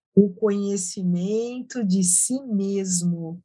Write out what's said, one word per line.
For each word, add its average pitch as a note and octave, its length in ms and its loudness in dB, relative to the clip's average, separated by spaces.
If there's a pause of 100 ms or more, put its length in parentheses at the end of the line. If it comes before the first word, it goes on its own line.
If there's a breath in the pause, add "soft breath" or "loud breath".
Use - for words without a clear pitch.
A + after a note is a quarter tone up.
(140)
o G3 180 6
conhecimento G3+ 1500 -2
de F#3+ 200 2
si B3 400 0
mesmo. F#3 1000 -2